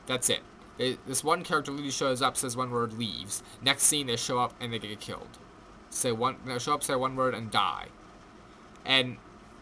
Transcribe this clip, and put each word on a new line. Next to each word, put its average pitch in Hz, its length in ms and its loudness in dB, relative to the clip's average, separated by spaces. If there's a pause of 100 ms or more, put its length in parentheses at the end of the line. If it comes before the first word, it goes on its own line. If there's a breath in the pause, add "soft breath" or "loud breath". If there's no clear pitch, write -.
that's 127 240 0
it. 107 120 2 (360)
They, 127 300 -2
this 131 160 0
one 165 220 2
character 151 260 0
literally 139 220 -4
shows 131 280 0
up, 127 160 2
says 120 200 -2
one 127 160 -2
word, 117 220 0
leaves. 101 500 -6 (180 loud breath)
Next 131 220 4
scene, 143 240 6
they 117 80 2
show 123 240 0
up, 120 180 2
and 120 140 -6
they 110 80 -2
get 104 180 -10
killed. - 400 -10 (520)
Say - 200 0
one, 120 240 2 (100)
they 123 140 -4
show 147 160 0
up, 143 80 -2
say 143 140 2
one 131 180 0
word, 127 180 2
and 110 160 -4
die. 90 380 0 (1000)
And 127 340 2 (440)